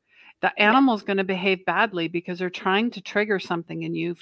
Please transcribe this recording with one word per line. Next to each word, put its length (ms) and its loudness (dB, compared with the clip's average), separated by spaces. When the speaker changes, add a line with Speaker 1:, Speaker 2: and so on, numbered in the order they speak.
Speaker 1:
The 160 0
Speaker 2:
Yeah. 100 6
Speaker 1:
animal 160 4
is 80 -6
gonna 220 -2
behave 420 0
badly 420 0
because 320 -6
they're 100 -2
trying 420 0
to 100 -12
trigger 380 -2
something 440 -6
in 100 -4
you 280 -4